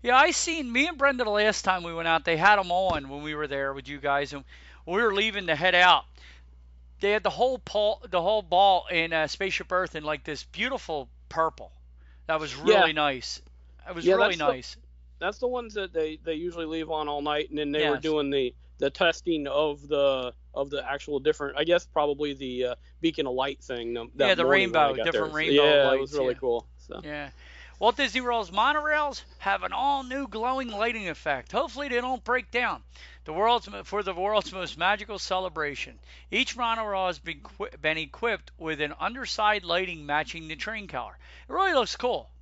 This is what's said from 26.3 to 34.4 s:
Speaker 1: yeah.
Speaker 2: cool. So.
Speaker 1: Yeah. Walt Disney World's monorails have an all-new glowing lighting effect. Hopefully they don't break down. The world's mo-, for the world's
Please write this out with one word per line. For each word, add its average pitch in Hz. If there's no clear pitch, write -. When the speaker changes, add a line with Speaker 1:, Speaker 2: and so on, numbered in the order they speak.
Speaker 1:
yeah. -
Speaker 2:
cool. 117
So. -
Speaker 1:
Yeah. 147
Walt 220
Disney 254
World's 233
monorails 294
have 196
an 185
all-new 262
glowing 240
lighting 214
effect. 139
Hopefully 277
they 240
don't 254
break 247
down. 226
The 156
world's 220
mo-, 196
for 202
the 185
world's 190